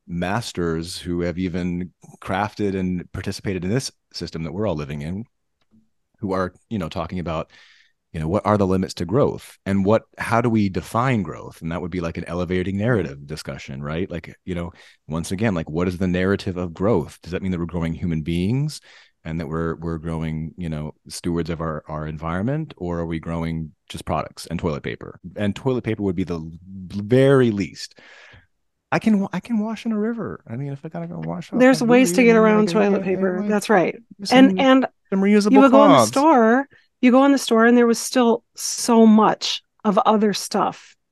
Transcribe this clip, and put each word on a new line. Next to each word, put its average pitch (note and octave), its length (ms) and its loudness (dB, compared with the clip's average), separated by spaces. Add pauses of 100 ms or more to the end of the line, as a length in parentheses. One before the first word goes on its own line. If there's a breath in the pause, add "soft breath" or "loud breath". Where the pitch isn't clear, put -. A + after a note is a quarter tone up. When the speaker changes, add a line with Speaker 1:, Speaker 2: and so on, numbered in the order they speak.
Speaker 1:
masters F2 920 -4
who F2 240 -6
have F2 160 -4
even F2+ 560 -4 (260)
crafted G#2 580 -4
and F#2 360 -4
participated F#2+ 500 -6
in F#2 60 -4
this C3 200 -2 (220)
system E2 320 -10
that D2+ 100 -8
we're G#2 140 -4
all F2 80 -2
living D2 260 -8
in, F2+ 220 -8 (960)
who F#2+ 140 -4
are, F#2 200 -2 (160)
you A2+ 80 -4
know, E2 120 -4
talking F2 300 -6
about, D#2+ 320 -6 (600 soft breath)
you E2+ 80 -10
know, D#2 80 -4
what F2 180 -2
are G#2 120 4
the G2+ 100 2
limits F#2 280 0
to F2+ 100 -6
growth G2+ 600 -2
and G2 200 0
what, A2 180 4 (160)
how A#2 200 0
do A#2+ 100 2
we G#2+ 200 2
define A2 540 -2
growth? - 380 -14
And E2 100 -6
that E2+ 100 -6
would F2 80 -8
be, F2 120 -6
like, E2 160 -6
an F2 80 -8
elevating F2+ 520 -4
narrative F2+ 480 -2
discussion, C#2+ 560 -12
right? D#2 280 -6
Like, - 260 -12 (100)
you F2+ 80 -8
know, E2+ 180 -6 (360 soft breath)
once D#2+ 240 -6
again, G2 240 -2
like, D#2+ 140 -6
what E2 180 -2
is F2 100 -2
the F#2 100 -2
narrative F#2 500 -2
of F2+ 180 -6
growth? F#2 480 -2
Does D#2+ 80 -16
that F2+ 100 -6
mean F#2+ 100 -4
that F2 80 -4
we're F2 60 -4
growing E2 280 -4
human E2 280 -4
beings G2 600 -4 (440 soft breath)
and E2 140 -6
that D#2 80 -8
we're, D#2+ 300 -4
we're E2 200 -8
growing, D#2+ 600 -6
you F2 120 -10
know, D2+ 240 -8 (140)
stewards E2+ 420 -6
of E2 120 -8
our, D#2+ 260 -6
our D#2 180 -10
environment, F2+ 720 -6
or F2 220 -6
are E2+ 80 -4
we E2 120 -6
growing E2 520 -6 (180)
just - 160 -12
products - 420 -6
and E2+ 120 -6
toilet D#2 240 -4
paper? - 360 -12 (160)
And G2+ 200 -2
toilet B2+ 280 -4
paper G#2+ 200 -4
would F#2+ 120 -2
be F2+ 100 -4
the E2+ 140 -6
l-, D#2+ 120 -12 (160)
very G#2 840 2
least. - 480 -6 (960 soft breath)
I D#3 80 0
can G#3+ 220 2
wa-, G3 120 -6
I F3+ 60 -6
can A3+ 180 -4
wash G#3+ 300 -6
in A3+ 40 -2
a G#3+ 60 -4
river. G#3 500 -6
I A2+ 80 -10
mean, C#3 160 -8
if C#3 140 -12
I D#3+ 40 -14
gotta E3+ 180 -10
go E3+ 120 -12
wash E3+ 320 -10
off - 80 -4
Speaker 2:
There's B3+ 220 6
Speaker 1:
my A#3+ 60 2
Speaker 2:
ways B3 240 6
to F3 60 0
Speaker 1:
booty, B3+ 100 6
Speaker 2:
get A#3 60 8
Speaker 1:
I - 20 -
mean, A3 80 6
Speaker 2:
around G#3+ 240 4
Speaker 1:
like, - 80 -2
I A3 40 4
Speaker 2:
toilet G3+ 200 2
Speaker 1:
get, F#3+ 60 -6
Speaker 2:
paper. F#3 340 0
Speaker 1:
like, G3+ 100 -4
Speaker 2:
That's G#3 220 -2
right. F#3 240 4 (280)
Speaker 1:
some, B3 140 4
Speaker 2:
And, C4 220 8
and C4 280 4 (220)
Speaker 1:
some F#3+ 120 0
reusable G#3 320 4
Speaker 2:
you C4 80 8
would C4+ 100 8
go C#4 140 8
in D4 80 8
the D3 40 8
Speaker 1:
cloths. A2+ 120 6
Speaker 2:
store, C4+ 580 4 (340 soft breath)
you B3 100 6
go C4 140 6
in C#4 60 6
the C#4 60 4
store A3+ 280 2
and A#3+ 100 6
there A#3+ 120 6
was A#3 120 2
still A#3 440 0 (120)
so - 520 2
much G#3+ 560 4 (200)
of G3+ 140 2
other G#3+ 360 4
stuff, - 600 -4 (160)